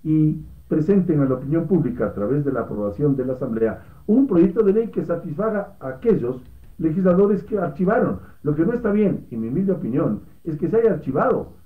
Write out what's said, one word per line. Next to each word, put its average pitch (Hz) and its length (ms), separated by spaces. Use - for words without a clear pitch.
y 156 320
presenten 175 520
a 139 40
la 131 100
opinión 135 320
pública 127 400
a 95 60
través 127 320
de 135 80
la 117 80
aprobación 104 560
de 127 80
la 131 80
Asamblea 113 500
un 262 220
proyecto 190 340
de 196 100
ley 226 160
que 170 160
satisfaga 175 760
a 135 80
aquellos 131 540
legisladores 185 640
que 214 160
archivaron. 185 640
Lo 147 100
que 165 100
no 226 80
está 214 200
bien, 196 400
en 113 80
mi 113 80
humilde 185 240
opinión, 123 480
es 156 140
que 160 100
se 208 80
haya 226 160
archivado 165 640